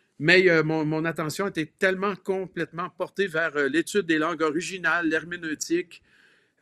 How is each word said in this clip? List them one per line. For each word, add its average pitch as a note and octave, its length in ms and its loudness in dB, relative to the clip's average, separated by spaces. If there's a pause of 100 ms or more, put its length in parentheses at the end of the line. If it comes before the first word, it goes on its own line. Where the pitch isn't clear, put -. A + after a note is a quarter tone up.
(200)
Mais, F3+ 280 6
euh, D#3+ 140 6
mon, D#3 220 0
mon D#3 200 -2
attention E3 440 -4
était D#3+ 180 -4
tellement F#3+ 480 -2
complètement F3+ 720 -6
portée F#3+ 380 -4
vers, D#3+ 300 -2
euh, C#3 120 2
l'étude E3 380 0
des D#3+ 120 2
langues D#3 240 -2
originales, E3 680 0
l'herméneutique, E3 960 -4 (600)